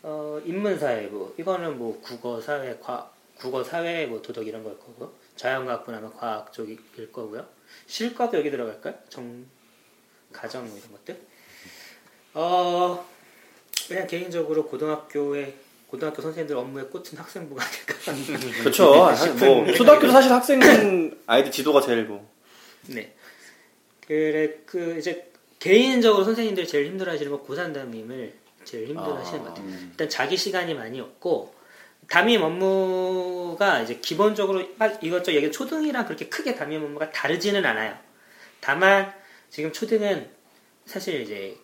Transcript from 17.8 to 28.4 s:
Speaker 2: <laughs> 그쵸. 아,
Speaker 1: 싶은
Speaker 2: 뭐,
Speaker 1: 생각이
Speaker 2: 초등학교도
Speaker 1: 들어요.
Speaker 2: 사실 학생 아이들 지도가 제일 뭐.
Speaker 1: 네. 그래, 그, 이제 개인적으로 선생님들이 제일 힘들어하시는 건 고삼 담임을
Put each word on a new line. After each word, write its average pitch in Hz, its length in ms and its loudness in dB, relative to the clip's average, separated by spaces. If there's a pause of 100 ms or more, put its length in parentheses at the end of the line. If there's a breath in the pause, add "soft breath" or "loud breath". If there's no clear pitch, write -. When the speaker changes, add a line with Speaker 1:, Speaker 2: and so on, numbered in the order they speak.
Speaker 2:
<laughs> - 0 -
그쵸. 170 420 10
아, 143 100 6
Speaker 1:
싶은 147 200 0
Speaker 2:
뭐, 120 40 -4
Speaker 1:
생각이 135 380 6
Speaker 2:
초등학교도 294 300 10
Speaker 1:
들어요. 254 60 6
Speaker 2:
사실 254 180 10
학생 233 960 6
아이들 123 240 4
지도가 143 300 4
제일 117 240 0
뭐. 104 240 -14 (580 soft breath)
Speaker 1:
네. - 260 -14 (960 soft breath)
그래, 156 580 -2
그, 170 320 -6
이제 160 320 -8 (300)
개인적으로 226 640 6
선생님들이 214 440 -2
제일 147 200 0
힘들어하시는 170 440 -6
건 143 120 -8
고삼 160 300 -8
담임을 117 600 -12 (300)